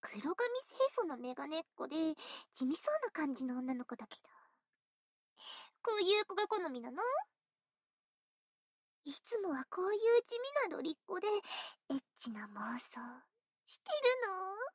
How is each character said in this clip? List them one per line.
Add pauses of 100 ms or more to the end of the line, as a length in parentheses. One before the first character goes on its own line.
黒
髪 (180)
清
楚
の
メ
ガ
ネ
っ (140)
子
で、 (580)
地
味
そ
う
な
感
じ
の
女
の
子
だ
け
ど。 (1600)
こ
う
い
う
子
が
好 (100)
み
な
の？ (2000)
い (100)
つ
も
は
こ
う
い
う (260)
地
味 (180)
な
ロ
リ
っ (120)
子
で、 (600)
エ
ッ (160)
チ
な
妄
想 (680)
し
て
る
の？ (180)